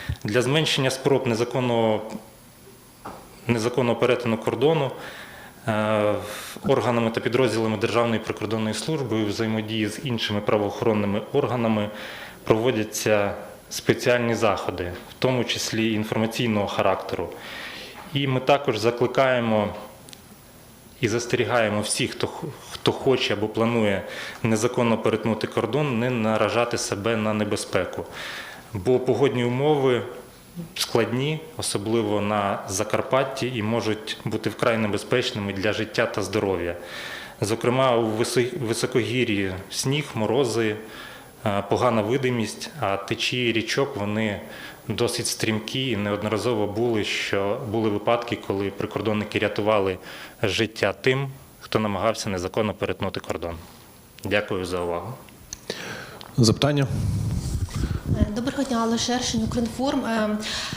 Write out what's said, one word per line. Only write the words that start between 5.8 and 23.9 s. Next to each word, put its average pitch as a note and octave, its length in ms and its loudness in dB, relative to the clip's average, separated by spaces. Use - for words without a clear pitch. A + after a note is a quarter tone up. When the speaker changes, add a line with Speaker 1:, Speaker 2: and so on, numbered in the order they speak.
Speaker 1:
органами A#2 420 4
та A2+ 120 0
підрозділами A2+ 560 2
Державної A2 420 2
прикордонної A2 560 -2
служби A2+ 480 -2
у - 20 2
взаємодії A2 640 0
з G#2 160 -6
іншими A2 380 -2
правоохоронними G#2 800 2
органами A2+ 560 2
проводяться A2 920 2
спеціальні A#2 680 2
заходи, F2+ 560 0
в - 100 -18
тому B2+ 240 2
числі A2+ 500 0
інформаційного A2 760 0
характеру. F#2 600 0
І C#3+ 140 0
ми C3 120 0
також C#3 380 4
закликаємо A#2 960 2
і A#2+ 60 4
застерігаємо A2 720 2
всіх, G#2+ 300 -2
хто - 160 -2
х-, - 200 -8
хто - 200 2
хоче B2+ 420 2
або G2+ 140 0
планує A2 560 2